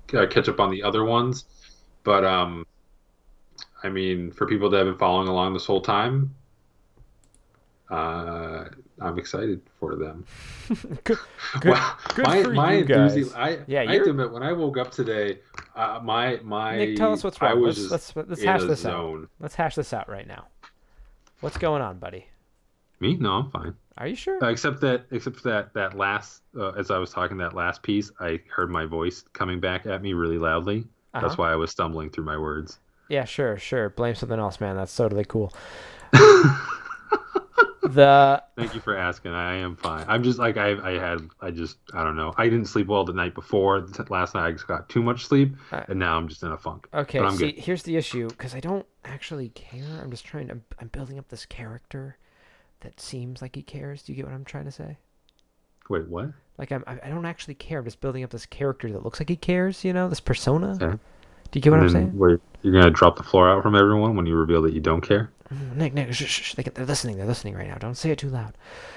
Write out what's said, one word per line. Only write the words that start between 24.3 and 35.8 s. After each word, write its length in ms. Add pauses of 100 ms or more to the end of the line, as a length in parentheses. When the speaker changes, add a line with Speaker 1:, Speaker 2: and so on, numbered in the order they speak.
Speaker 1:
Uh, 60
except 320
that, 300
except 260
for 120
that, 240
that 220
last, 460 (180)
uh, 120
as 200
I 60
was 140
talking, 260
that 160
last 300
piece, 360
I 220 (120)
heard 160
my 160
voice 460
coming 300
back 240
at 160
me 100
really 260
loudly. 480 (280)
That's 120
Speaker 2:
Uh-huh. 120
Speaker 1:
why 160
I 20
was 160
stumbling 380
through 160
my 120
words. 420 (280)
Speaker 2:
Yeah, 160
sure, 340
sure. 340
Blame 240
something 240
else, 200
man. 160
That's 180
totally 300
cool. 300 (580)